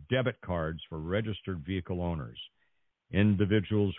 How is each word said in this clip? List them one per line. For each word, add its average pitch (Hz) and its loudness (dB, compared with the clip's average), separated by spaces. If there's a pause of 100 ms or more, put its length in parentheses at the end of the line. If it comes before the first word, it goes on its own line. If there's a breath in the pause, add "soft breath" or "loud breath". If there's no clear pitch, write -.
debit 127 0
cards 82 -4
for 80 -8
registered 92 -4
vehicle 90 -4
owners. 76 -4 (720)
Individuals 101 4